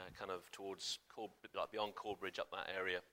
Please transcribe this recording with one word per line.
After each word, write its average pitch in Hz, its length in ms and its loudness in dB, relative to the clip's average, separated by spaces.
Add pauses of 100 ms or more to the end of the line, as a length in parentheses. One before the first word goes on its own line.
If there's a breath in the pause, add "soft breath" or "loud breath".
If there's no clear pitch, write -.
(180)
kind 98 140 -2
of 90 180 -4
towards - 480 -2 (100)
Cord-, 107 220 -4 (240)
like, 90 160 2
beyond 107 240 4
Corbridge, 98 460 0
up - 100 0
that 95 240 -2
area. 95 280 4 (100)